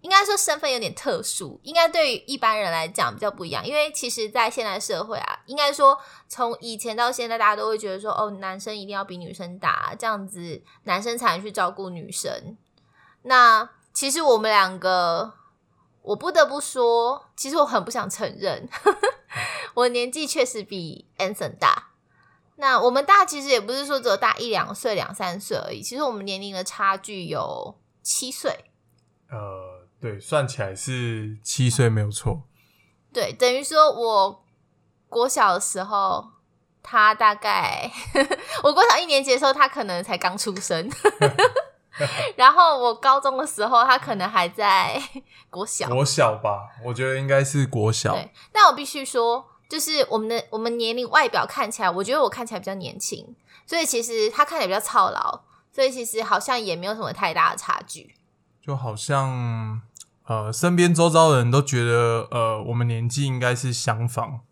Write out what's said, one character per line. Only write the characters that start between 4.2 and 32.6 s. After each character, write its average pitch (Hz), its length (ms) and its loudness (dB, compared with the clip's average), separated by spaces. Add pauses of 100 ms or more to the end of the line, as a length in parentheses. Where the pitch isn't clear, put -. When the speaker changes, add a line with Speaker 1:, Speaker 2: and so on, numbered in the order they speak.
Speaker 1:
在 233 180 0
现 240 160 -4
代 196 160 -6
社 180 240 -6
会 214 140 -8
啊， - 300 -8
应 277 100 -10
该 285 160 2
说 277 240 6 (300)
从 233 320 -4
以 226 180 -12
前 220 180 -8
到 240 160 2
现 247 160 -6
在， 226 100 -4
大 220 100 4
家 208 80 4
都 214 120 -4
会 220 100 0
觉 214 120 -6
得 190 100 -6
说， 208 120 -4
哦， 214 180 0 (100)
男 190 200 -8
生 214 160 -10
一 202 100 -12
定 202 40 -14
要 196 140 -6
比 190 140 -12
女 175 160 -14
生 180 240 -12
大， - 400 -2
这 - 80 -8
样 208 220 -4
子 170 340 -12 (220)
男 185 180 -2
生 233 160 -4
才 226 180 0
能 185 60 -10
去 208 100 -12
照 185 200 -2
顾 196 180 -10
女 175 220 -14
生。 151 440 -10 (680)
那 240 440 6 (260)
其 277 180 -2
实 320 100 -2
我 262 160 6
们 220 120 0
两 190 300 4
个， 180 540 0 (680)
我 208 120 -4
不 320 160 -6
得 320 140 6
不 277 160 -8
说， 233 640 0 (100)
其 - 140 -8
实 320 80 -2
我 294 80 4
很 220 180 -2
不 214 60 -10
想 220 180 -6
承 - 300 -8
认， 190 320 -6 (520)
<laughs> - 520 -10
我 240 140 2
年 240 240 -2
纪 302 160 -6
确 269 180 0
实 226 160 -10
比 180 460 -12 (100)
Anson 190 400 -6
大。 - 360 2 (640)
那 262 220 2
我 240 120 4
们 269 120 2
大 392 220 6
其 294 160 -8
实 277 60 -10
也 254 120 4
不 202 120 -6
是 277 140 -4
说 277 140 -4
只 233 80 -2
有 208 80 4
大 220 220 0
一 240 120 -6
两 196 260 -2
岁、 226 180 -4
两 185 220 -4
三 185 240 -6
岁 - 180 -6
而 - 160 -8
已， 113 80 -12
其 - 140 -10
实 294 80 -4
我 262 80 -2
们 202 120 -10
年 196 160 -8
龄 196 140 -12
的 185 100 -8
差 196 320 -2
距 190 300 -12
有 151 540 -8 (240)
七 - 280 -6
岁。 - 340 -6 (640)
Speaker 2:
呃， 95 580 -14 (120)
对， 104 200 -10
算 143 280 -2
起 - 140 -8
来 98 140 -6
是 113 680 -6
七 - 280 0
岁 120 200 4
没 110 120 2
有 104 100 -2
错。 110 320 -4 (680)